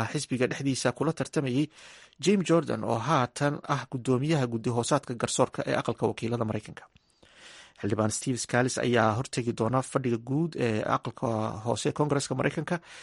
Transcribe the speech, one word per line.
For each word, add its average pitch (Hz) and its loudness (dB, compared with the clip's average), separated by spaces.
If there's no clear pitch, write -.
xisbiga 127 0
dhexdiisa 135 0
kula 156 0
tartamayay 139 0
Jim 185 4
Jordan 127 2
oo 113 2
haatan 143 0
ah 135 0
guddoomiyaha 131 0
guddi 117 -2
hoosaadka 120 0
garsoorka 120 0
ee 135 0
aqalka - -4
wakiilada 117 -2
Maraykanka. 107 -6
Xildhibaan 107 2
Steve 127 -2
Scalise 123 0
ayaa 113 4
hortegi 120 -2
doona 120 2
fadhiga 123 0
guud 147 -2
ee 110 0
aqalka 120 -2
hoose 117 0
ee 143 -2
Koongareeska 143 0
Maraykanka, 147 -2